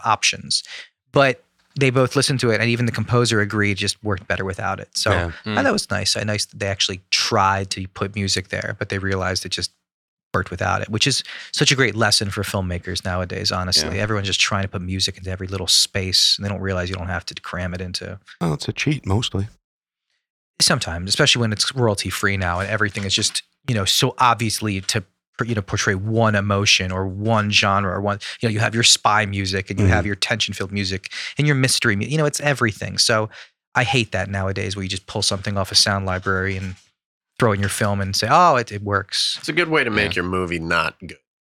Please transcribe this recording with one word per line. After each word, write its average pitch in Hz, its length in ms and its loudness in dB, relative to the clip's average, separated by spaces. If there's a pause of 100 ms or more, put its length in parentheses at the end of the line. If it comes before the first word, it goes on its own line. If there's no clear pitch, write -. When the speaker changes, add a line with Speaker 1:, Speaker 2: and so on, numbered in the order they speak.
Speaker 1:
options." - 580 0 (480)
But 139 320 4 (360)
they 135 100 6
both 127 260 2
listened 135 260 2
to 123 100 4
it, 107 100 2
and 117 80 2
even 120 160 2
the 113 60 -2
composer 113 500 2
agreed 104 300 0
it 98 40 0
just 98 280 -4
worked 101 240 -4
better 95 180 -2
without 95 340 -4
it. 101 140 -16
So - 180 0
Speaker 2:
Yeah. 87 200 0 (140)
Speaker 1:
I 107 100 -4
thought 123 80 2
that 180 100 4
was - 160 -4
nice. 98 260 -2
I 110 80 -2
nice 107 220 -2
that 101 140 -20
they 101 80 -2
actually 95 340 -2 (100)
tried 98 600 2
to 92 180 -6
put 101 260 -6
music 95 340 -2
there, 104 280 -4
but 104 120 -6
they 101 80 -2
realized 92 480 -2
it 92 40 -10
just - 220 -6 (640)
worked 95 180 -2
without 95 300 -2
it, 101 80 -8
which 107 180 0
is 127 160 -2 (300)
such - 180 2
a 143 40 4
great 120 200 2
lesson 107 340 2
for 101 140 -4
filmmakers 92 600 -4
nowadays, 92 480 -2
honestly. 92 440 0
Speaker 3:
Yeah. 104 80 -2
Speaker 1:
Everyone's 104 240 -2
just 95 140 -2
trying 101 220 0
to 98 60 -4
put 95 120 -6
music 92 360 -2
into 90 140 -10
every 92 160 -6
little 92 200 -4
space, - 680 2
and 101 80 -6
they 101 40 -2
don't 95 120 -4
realize 92 280 -2
you 95 60 -4
don't 90 120 -8
have 87 200 -6
to - 140 -12
cram 90 320 -6
it 90 80 -8
into 92 380 -8 (220)
Speaker 2:
Well, 165 120 0
it's - 140 -6
a 110 60 -4
cheat, - 320 -2
mostly. 98 420 0 (1120)
Speaker 1:
Sometimes, 95 480 0
especially 131 320 2
when 113 100 2
it's - 220 -2
royalty-free 101 640 0
now, 90 220 0
and 98 100 -4
everything 104 360 -2
is 98 100 -2
just, - 280 -2 (240)
you 123 80 0
know, 101 100 0
so - 340 2
obviously 110 640 2
to, 101 220 -2 (400)
you 113 120 -2
know, 107 60 -2
portray 101 340 0
one 110 400 2
emotion 101 560 2
or 95 160 -2
one 104 440 0
genre 98 400 2
or 95 80 -2
one, 101 200 -2 (220)
you 117 60 0
know, 110 60 0
you 107 60 -2
have 113 160 0
your 117 80 0
spy 107 420 4
music 98 440 -2
and 98 100 -4
you 107 60 4
Speaker 2:
Mm-hmm. 95 80 6
Speaker 1:
have 104 120 2
your 101 100 -2
tension-filled 104 560 -4
music 95 400 -4 (260)
and 147 100 2
your 147 80 4
mystery 127 400 2
mu-, 101 100 -2
you 147 120 -2
know, 156 80 2
it's 143 140 -2
everything. 110 600 -2
So 110 300 2 (460)
I 127 80 4
hate 117 280 0
that 95 180 -2
nowadays 98 460 -4
where 101 80 -6
you 92 60 -4
just 98 180 -8
pull 104 160 -4
something 98 340 -2
off 95 140 -2
a 98 40 -2
sound 98 300 2
library 95 520 -2
and 95 180 -6 (640)
throw 117 140 6
it - 20 0
in 95 40 -4
your 98 100 0
film 101 320 -2
and 95 140 -4
say, 107 140 -2
"Oh, 165 280 6
it, 117 140 -2
it 104 120 -8
works." 98 560 -2
Speaker 3:
It's - 100 -10
a 156 40 -4
good 165 160 0
way 156 140 4
to 120 60 0
make 104 260 2
Speaker 2:
Yeah. 92 60 0
Speaker 3:
your 90 80 -2
movie 90 300 -2
not 82 400 0
good. - 180 -14 (300)